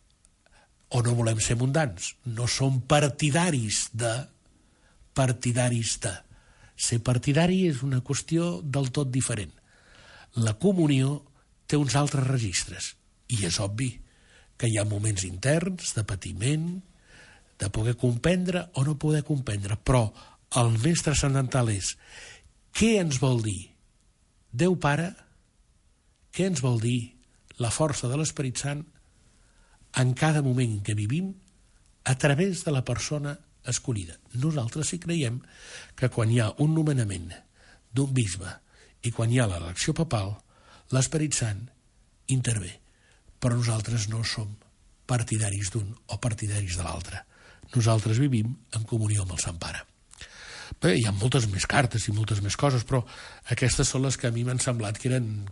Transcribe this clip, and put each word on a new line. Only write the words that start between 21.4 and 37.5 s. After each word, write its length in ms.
és 240
què 240
ens 240
vol 220
dir 260
Déu 320
Pare, 300
què 160
ens 140
vol 180
dir 300
la 80
força 400
de 80
l'Esperit 400
Sant 240
en 180
cada 240
moment 400
que 160
vivim 320
a 160
través 480
de 80
la 80
persona 540
escollida. 540
Nosaltres 560
sí 80
creiem 400
que 160
quan 240
hi 80
ha 160
un 160
nomenament 560